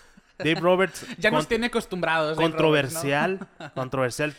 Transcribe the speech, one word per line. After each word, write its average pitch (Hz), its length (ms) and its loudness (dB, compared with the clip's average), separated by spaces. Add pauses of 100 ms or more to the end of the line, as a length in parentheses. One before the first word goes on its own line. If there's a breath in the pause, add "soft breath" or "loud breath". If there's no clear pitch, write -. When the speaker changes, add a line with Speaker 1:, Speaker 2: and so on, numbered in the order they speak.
Speaker 1:
<laughs> - 300 -20
Speaker 2:
Dave 165 220 0
Roberts, 180 460 2 (100)
Speaker 1:
Ya 190 140 2
nos 151 140 2
Speaker 2:
con-, - 40 -10
Speaker 1:
tiene 226 200 0
acostumbrados, 160 680 -2
Dave 160 120 4 (100)
Roberts, 151 340 4
¿no? - 80 -6
Speaker 2:
controversial, 160 480 -2 (100)
Speaker 1:
<laughs> 151 160 -16
Speaker 2:
controversial. 131 640 -2